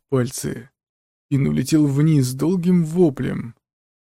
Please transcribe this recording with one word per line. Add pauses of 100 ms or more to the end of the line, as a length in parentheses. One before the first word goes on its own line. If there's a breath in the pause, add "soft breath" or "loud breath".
пальцы. (580)
Фин
улетел
вниз
с
долгим
воплем. (540)